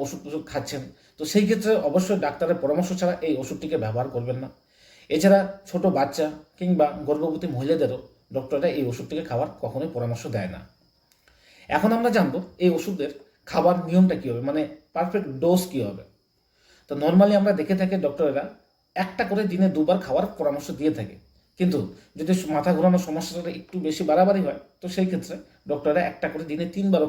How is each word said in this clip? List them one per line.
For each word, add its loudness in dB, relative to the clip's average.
ওষুধ -10
টষুধ -8
খাচ্ছেন, -8
তো -10
সেই 4
ক্ষেত্রে 2
অবশ্যই 2
ডাক্তারের 0
পরামর্শ 0
ছাড়া 0
এই -2
ওষুধটিকে -4
ব্যবহার -2
করবেন -4
না। -12
এছাড়া 4
ছোট -2
বাচ্চা 0
কিংবা 4
গর্ভবতী -2
মহিলাদেরও 0
ডক্টররা -2
এই -2
ওষুধটিকে -8
খাওয়ার -2
কখনোই -6
পরামর্শ -4
দেয় -4
না। -12
এখন 2
আমরা 2
জানবো 2
এই 4
ওষুধের -2
খাবার 2
নিয়মটা 6
কী -8
হবে, -2
মানে -2
পারফেক্ট -2
ডোজ 4
কী -4
হবে। -6
তো -8
normally 8
আমরা 4
দেখে 0
থাকি 0
ডক্টরেরা 0
একটা -4
করে -2
দিনে 2
দুবার 2
খাওয়ার 0
পরামর্শ -2
দিয়ে -2
থাকে, -8
কিন্তু 2
যদি 0
মাথা 2
ঘোরানোর 4
সমস্যাটা -6
একটু -12
বেশি -2
বাড়াবাড়ি 6
হয়, -4
তো -12
সেই 0
ক্ষেত্রে -6
ডক্টররা 0
একটা -4
করে -8
দিনে -6
তিনবারও 2